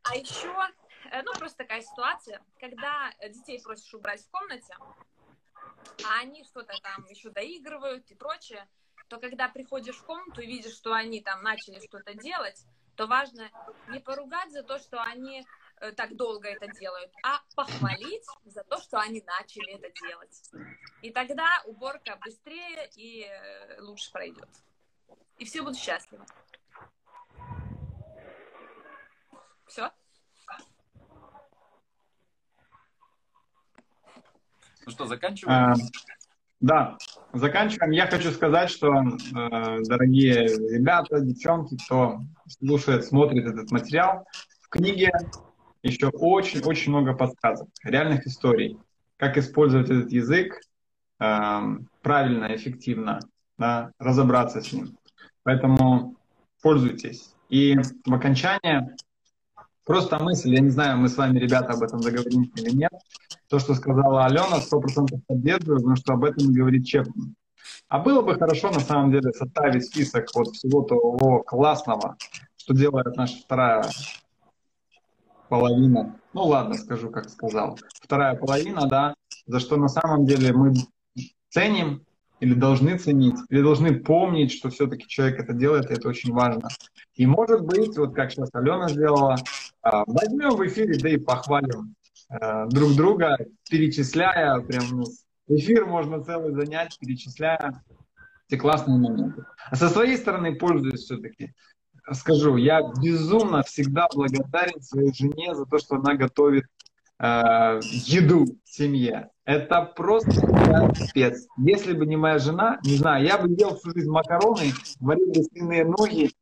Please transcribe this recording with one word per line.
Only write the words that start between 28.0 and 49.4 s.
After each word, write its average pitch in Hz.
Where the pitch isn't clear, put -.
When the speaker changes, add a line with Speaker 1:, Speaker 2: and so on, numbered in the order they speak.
Speaker 1:
Всё? 233
Speaker 2:
Ну 120
что, 127
заканчиваем? 127
Speaker 3:
А... -
Да, 143
заканчиваем. 160
Я 180
хочу 170
сказать, 170
что, 147
э, 120
дорогие 123
ребята, 151
девчонки, 139
кто 123
слушает, 139
смотрит 135
этот 110
материал, 160
в -
книге 190
ещё 127
очень-очень 156
много 139
подсказок, 127
реальных 135
историй, 113
как 139
использовать 131